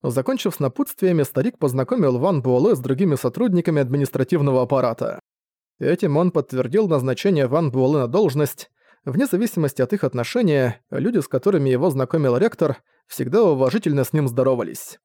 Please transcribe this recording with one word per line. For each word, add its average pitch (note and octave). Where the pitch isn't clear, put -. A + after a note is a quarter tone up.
Закончив D#3
с -
напутствиями, E3+
старик E3
познакомил C3+
Ван D3+
Буэлэ C3
с C#3+
другими C3+
сотрудниками E3+
административного C3+
аппарата. B2
Этим D#3
он F3+
подтвердил C#3
назначение C#3
Ван D3
Буэлэ C3
на B2
должность. D3
Вне E3+
зависимости F3
от E3+
их G3+
отношения, C3
люди, G#3+
с C#3+
которыми C#3+
его B2+
знакомил C3+
ректор, E3
всегда C#3
уважительно C#3
с -
ним D3
здоровались. B2